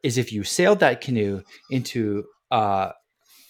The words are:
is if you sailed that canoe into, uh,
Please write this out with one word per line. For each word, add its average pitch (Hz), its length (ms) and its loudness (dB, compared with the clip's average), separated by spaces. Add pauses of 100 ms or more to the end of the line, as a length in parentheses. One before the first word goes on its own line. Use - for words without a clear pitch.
is 123 160 0
if 117 120 0
you 104 140 -4
sailed 185 360 2
that 127 200 2
canoe 104 400 -2 (300)
into, 110 560 -2 (240)
uh, 101 400 0 (600)